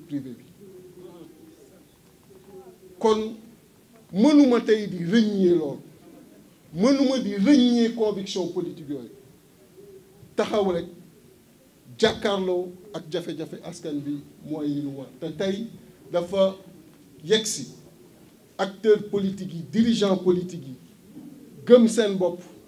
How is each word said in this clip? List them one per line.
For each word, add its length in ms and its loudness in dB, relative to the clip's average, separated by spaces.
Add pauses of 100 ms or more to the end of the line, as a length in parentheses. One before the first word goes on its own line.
privé 220 -10
bi. 160 -20 (2500)
Kon 360 0 (800)
mënuma 480 6
tey 260 0
di 160 -8
renier 520 4
loolu. 240 -2 (920)
Mënuma 460 2
di 160 -4
renier 600 4
conviction 520 -4
politique 420 -8
yooyu. 200 -10 (1300)
Taxaw 360 0
rek, 140 -4 (1120)
jàkkaarloo 720 -2 (240)
ak 180 -10
jafe-jafe 520 -10
askan 360 -10
bi 200 -8 (260)
mooy 220 -8
li 140 -4
ñu 160 -8
war. 100 -14 (120)
Te 180 -10
tey 280 -4 (460)
dafa 440 0 (680)
yegsi, 440 -2 (920)
acteur 500 0
politique 440 -4
yi, 180 -10
dirigeant 460 2
politique 500 -2
yi, 80 -16 (920)
gëm 220 8
seen 300 0
bopp, 240 -2 (260)